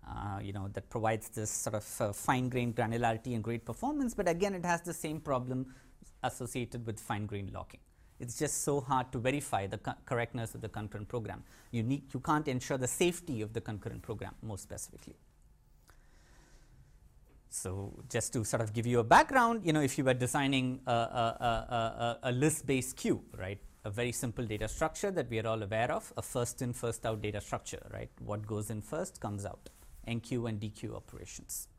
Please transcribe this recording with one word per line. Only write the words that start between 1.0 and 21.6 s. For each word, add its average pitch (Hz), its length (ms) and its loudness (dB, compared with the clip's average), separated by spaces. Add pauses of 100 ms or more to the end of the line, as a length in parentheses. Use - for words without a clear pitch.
this 107 200 -4
sort - 280 -2
of, - 240 -4
uh, 104 120 2
fine-grained 127 640 2
granularity 117 640 2
and 107 80 -2
great 117 200 -2
performance, 262 500 -2
but 185 140 2
again, 185 260 2
it 175 100 -6
has 170 180 4
the 175 100 -4
same 156 280 -4
problem 127 520 0 (500)
associated 123 640 -4
with 110 160 -4
fine-grained 101 500 -4
locking. 95 300 -10 (380)
It's 120 200 -8
just 147 240 0
so 143 200 2
hard 127 300 2
to 135 60 -2
verify 120 480 0
the 98 120 -4
co-, - 160 -4 (100)
correctness 117 500 -2
of 117 60 -8
the 113 80 -6
concurrent 104 400 -8
program. 107 340 -4 (280)
You 117 120 0
need, 135 300 0
you 127 80 -2
can't 151 260 4
ensure 131 300 0
the 127 100 0
safety 170 540 2
of 107 140 -4
the 117 80 -2
concurrent 113 400 -6
program, 101 400 -8
more 107 160 -6
specifically. - 580 -12 (2250)
So - 640 -6
just - 240 -2
to 113 100 2
sort 113 160 2
of 107 140 0
give 117 120 2
you 120 120 6
a 113 60 6
background, 233 600 8
you 165 80 4
know, 156 80 6
if 135 160 4
you 143 80 2
were 131 80 8
designing 127 720 2
a, 127 60 4
a, - 20 6
a, 117 1300 2